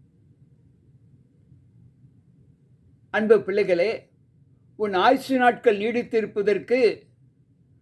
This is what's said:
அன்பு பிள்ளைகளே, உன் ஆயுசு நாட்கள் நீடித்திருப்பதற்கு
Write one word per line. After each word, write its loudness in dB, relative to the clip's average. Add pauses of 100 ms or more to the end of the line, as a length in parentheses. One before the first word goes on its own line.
(3000)
அன்பு 2
பிள்ளைகளே, -2 (680)
உன் -6
ஆயுசு 2
நாட்கள் 2
நீடித்திருப்பதற்கு -2 (800)